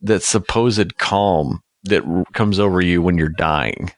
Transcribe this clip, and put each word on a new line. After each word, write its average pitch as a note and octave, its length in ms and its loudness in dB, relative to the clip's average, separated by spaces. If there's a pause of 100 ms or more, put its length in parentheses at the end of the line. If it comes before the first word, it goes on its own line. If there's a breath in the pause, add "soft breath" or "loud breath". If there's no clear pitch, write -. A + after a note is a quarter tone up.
that G2+ 200 0
supposed G#2+ 760 0
calm F#2+ 640 0 (220)
that G2 200 0
r-, F2 200 -2 (100)
comes G#2 240 0
over F#2+ 240 2
you F2 180 2
when F2 160 2
you're D#2+ 140 0
dying D#2 680 -2